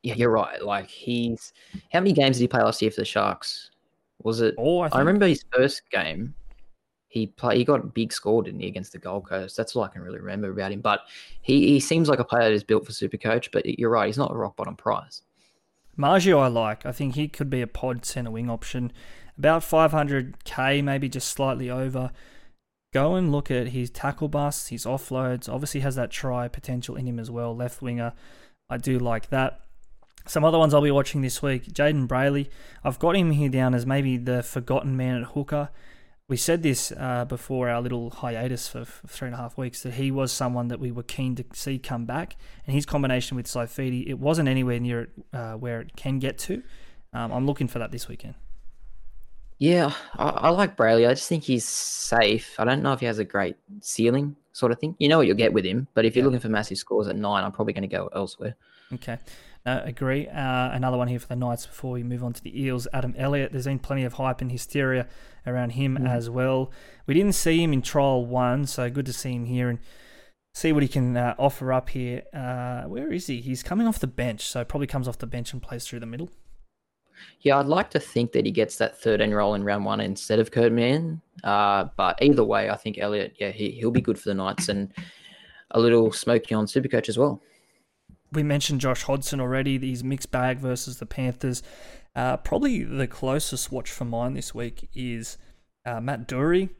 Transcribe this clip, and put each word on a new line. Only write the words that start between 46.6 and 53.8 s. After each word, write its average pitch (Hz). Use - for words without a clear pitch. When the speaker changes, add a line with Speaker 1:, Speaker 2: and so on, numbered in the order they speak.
Speaker 2:
Um, 117
I'm 127
looking 139
for -
that 113
this 120
weekend. -
Speaker 1:
Yeah, 156
I, -
I -
like 185
Brailey. 117
I 127
just -
think 160
he's 123
safe. -
I 113
don't 131
know 139
if 123
he 123
has 110
a 107
great 95